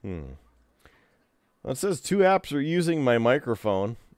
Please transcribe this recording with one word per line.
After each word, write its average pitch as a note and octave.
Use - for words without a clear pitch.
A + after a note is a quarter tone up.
Hmm. F2
Well, C3+
it C3
says F#3+
two F#3+
apps F#3
are D3
using E3
my A#2+
microphone. A2+